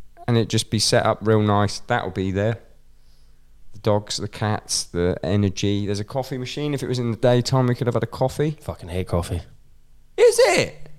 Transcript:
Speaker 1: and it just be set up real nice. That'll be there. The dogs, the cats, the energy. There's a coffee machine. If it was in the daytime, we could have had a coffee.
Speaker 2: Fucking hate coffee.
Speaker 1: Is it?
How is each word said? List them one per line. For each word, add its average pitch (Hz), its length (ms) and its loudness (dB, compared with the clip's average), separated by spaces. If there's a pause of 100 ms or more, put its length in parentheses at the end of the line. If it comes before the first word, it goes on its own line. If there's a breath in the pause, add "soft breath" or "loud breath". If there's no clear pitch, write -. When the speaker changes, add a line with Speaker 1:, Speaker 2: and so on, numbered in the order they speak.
(280)
Speaker 1:
and 120 100 4
it 110 120 0
just 113 200 0
be 113 100 -2
set - 260 2
up 110 160 2
real 107 200 4
nice. 104 380 2
That'll 120 320 -4
be 95 200 -2
there. 104 280 0 (1120)
The - 60 -14
dogs, 104 380 0
the 101 100 -6
cats, - 560 -4
the 87 400 0
energy. 101 640 0
There's 101 120 -2
a 104 60 -6
coffee 131 320 -6
machine. 143 380 -6
If 131 80 -4
it - 40 -6
was 127 120 -2
in 120 120 -2
the 107 60 -4
daytime, 123 480 4
we 123 80 2
could 117 140 -2
have 120 80 0
had 113 80 0
a 113 40 -4
coffee. 147 440 -2 (100)
Speaker 2:
Fucking - 280 -10
hate 90 180 -4
coffee. 87 340 -2 (760)
Speaker 1:
Is 453 220 6 (100)
it? 196 260 0 (240)